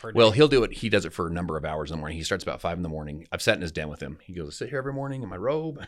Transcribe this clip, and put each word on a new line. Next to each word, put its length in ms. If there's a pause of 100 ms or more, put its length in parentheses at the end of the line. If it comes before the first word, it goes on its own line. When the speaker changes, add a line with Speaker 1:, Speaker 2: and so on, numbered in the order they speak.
Speaker 1:
per 120
Speaker 2:
Well, 180
Speaker 1:
day? 60
Speaker 2:
he'll 120
do 140
it. 100
He 160
does 160
it 80
for 140
a 60
number 240
of 80
hours 260
in 60
the 40
morning. 160
He 60
starts 220
about 160
five 160
in 80
the 40
morning. 440
I've 100
sat 140
in 60
his 100
den 160
with 120
him. 220
He 100
goes, 240
"Sit 140
here 80
every 140
morning 320
in 40
my 80
robe," 520